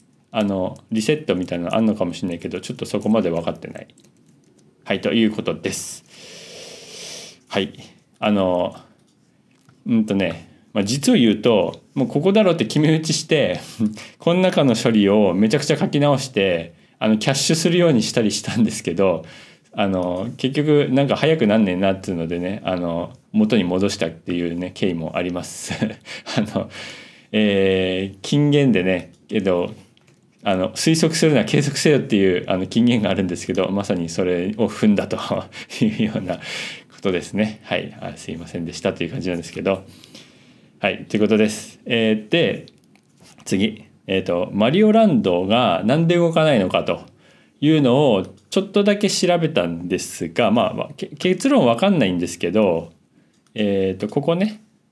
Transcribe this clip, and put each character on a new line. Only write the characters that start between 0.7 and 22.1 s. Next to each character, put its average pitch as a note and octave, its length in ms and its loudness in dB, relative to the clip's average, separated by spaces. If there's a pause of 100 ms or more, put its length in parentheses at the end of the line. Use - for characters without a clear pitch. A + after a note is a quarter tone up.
リ A2 100 -2
セ D3+ 140 0
ッ D#3 100 -6
ト F#2+ 100 0
み F2+ 120 -4
た F2 100 -6
い - 20 -4
な E2+ 120 -6
の - 60 0
あ A2+ 40 2
ん A2+ 60 4
の G#2 80 2
か F#2 100 -2
も F2 80 -4
し - 100 -12
れ F#2+ 60 -4
な E2+ 60 -6
い F2 40 -8
け - 100 -10
ど、 F2+ 120 -8
ち - 100 -10
ょ - 40 -8
っ - 20 -16
と - 100 -10
そ G#2 140 -4
こ A2 80 -4
ま G#2+ 140 2
で F2 80 0
分 E2 120 -2
か E2+ 100 -4
っ - 60 -10
て - 100 -14
な - 120 -14
い。 - 80 -20 (960)
は G#2 100 -2
い、 F#2+ 60 -4
と - 120 -2
い A2+ 120 4
う G#2+ 80 2
こ G#2+ 100 -6
と E2 120 -4
で - 180 -6
す。 - 320 -12 (1400)
は G2+ 120 -4
い。 F#2+ 120 -4 (460)
あ A2 120 0
の、 F#2 440 0 (1120)
う B2 80 0
ん A2 120 4
と G#2 80 0
ね、 F2 400 -4 (200)
ま G#2 60 0
あ、 G2 40 2
実 C#3+ 300 2
を - 20 6
言 A#2 180 6
う - 20 -4
と、 G2+ 440 2 (140)
も B2+ 120 0
う - 20 -2
こ D3 120 -2
こ F3+ 120 2
だ G#3+ 100 6
ろ F#3 80 4
う D#3+ 40 2
っ - 20 -4
て D#3+ 80 0
決 D3 160 0
め D#3 120 4
打 D#3+ 80 2
ち D#3 120 -2
し - 120 -4
て、 G2+ 360 0 (300)
<laughs> - 280 -18
こ E3+ 160 2
の F#3 60 2
中 F3+ 240 4
の B2 100 4
処 A#2 160 0
理 G#2 180 6
を G2+ 240 4
め G#2 160 2
ち A2 60 0
ゃ C#3+ 60 2
く - 40 -8
ち - 80 2
ゃ C#3+ 40 0
書 - 120 0
き D3 120 0
直 C#3+ 180 4
し - 100 -6
て、 F2+ 460 -2 (240)
あ G#2+ 100 0
の、 A2 80 4
キ G#2+ 120 -2
ャ - 20 4
ッ C3+ 40 2
シ - 180 0
ュ - 20 2
す E3 160 0
る F3 80 2
よ F3 100 6
う D#3 40 4
に A2+ 100 4
し - 100 -4
た A#2+ 100 2
り G2+ 100 0
し - 100 -6
た G#2 140 -6
ん A2 80 2
で G2+ 80 2
す - 100 -10
け E2+ 120 -4
ど、 F2 300 2 (480)
あ G#2 160 -2
の、 F#2 480 -2
結 D3 180 -4
局 D3 360 2
な C#3 140 2
ん C3+ 40 0
か G#2+ 60 0
早 D#3+ 220 2
く B2 100 2
な G#2 120 4
ん G#2+ 60 4
ね F#2 80 2
え F2+ 40 -2
な F#2+ 160 2
っ F#2+ 80 -6
て - 100 -8